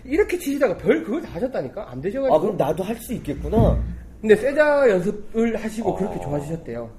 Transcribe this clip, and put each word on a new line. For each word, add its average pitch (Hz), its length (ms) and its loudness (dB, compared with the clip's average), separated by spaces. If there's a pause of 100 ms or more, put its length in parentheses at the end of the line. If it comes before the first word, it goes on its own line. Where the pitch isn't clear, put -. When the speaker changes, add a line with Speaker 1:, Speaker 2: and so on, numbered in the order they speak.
Speaker 1:
이렇게 349 340 0
치시다가 277 380 0
별 254 260 2
그걸 220 180 -4
다 - 120 -12
하셨다니까? 180 580 -6
안 127 100 -10
되셔가지고. 214 340 2
Speaker 2:
아, 156 40 4
그럼 180 180 0
나도 160 260 -2
할 220 120 -4
수 - 180 -10
있겠구나. 190 640 2 (440)
Speaker 1:
근데 214 160 6
세자 285 520 4
연습을 208 680 0
하시고 214 360 -4
Speaker 2:
아. - 40 -6
Speaker 1:
그렇게 185 240 -4
좋아지셨대요. 143 760 -6